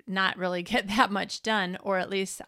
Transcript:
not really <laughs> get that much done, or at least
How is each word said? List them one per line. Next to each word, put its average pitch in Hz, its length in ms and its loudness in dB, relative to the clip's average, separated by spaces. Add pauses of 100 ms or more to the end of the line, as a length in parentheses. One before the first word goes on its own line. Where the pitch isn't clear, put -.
not 190 320 2
really 180 240 0
<laughs> 196 120 -4
get 240 160 0
that 214 200 4
much 202 320 -4
done, 190 400 0
or 196 160 0
at 180 100 -2
least 190 380 -4